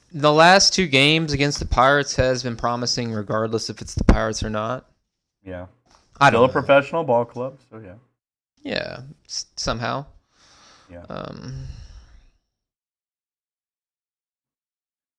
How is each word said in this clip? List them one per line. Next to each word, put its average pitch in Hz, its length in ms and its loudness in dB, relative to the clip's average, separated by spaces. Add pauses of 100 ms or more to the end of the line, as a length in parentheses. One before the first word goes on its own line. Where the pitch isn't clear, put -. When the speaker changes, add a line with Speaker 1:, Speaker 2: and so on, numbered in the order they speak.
(120)
Speaker 1:
the 151 200 2
last 175 400 6
two 190 140 0
games 147 460 2
against 143 260 0
the - 80 -6
Pirates 139 480 2
has 127 300 0
been 120 100 -6
promising 120 580 -4
regardless 110 580 -4
if - 120 -14
it's - 140 -14
the - 80 -2
Pirates 110 400 2
or 110 60 -6
not. 110 380 -6 (560)
Speaker 2:
Yeah. 90 220 -14 (540)
Speaker 1:
I 139 80 6
Speaker 2:
Still 117 140 4
Speaker 1:
don't - 20 8
Speaker 2:
a - 20 8
Speaker 1:
know. 127 60 -4
Speaker 2:
professional 143 500 2
ball 120 220 0
club, 123 340 -12 (100)
so 110 100 -20
yeah. 98 160 -20 (680)
Speaker 1:
Yeah, - 380 -12 (240)
s-, - 220 -16 (100)
somehow. 120 480 -8 (840)
Speaker 2:
Yeah. 87 200 -20
Speaker 1:
Um, 131 560 -14 (3500)